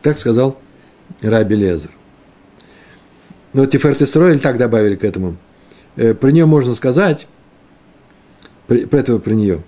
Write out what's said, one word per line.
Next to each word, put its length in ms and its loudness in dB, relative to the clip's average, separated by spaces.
Так 160 -2
сказал 400 -2
Раби 320 0
Лезер. 360 -2
Вот 180 2
Тиферет 320 0
Исроэль 380 2
так 180 -2
добавили 380 0
к 80 -6
этому. 320 -4
Э, 160 2
про 180 0
неё 160 4
можно 280 2
сказать, 540 -2
про, 120 0
про 200 0
этого, 200 0
про 140 -4
неё 360 0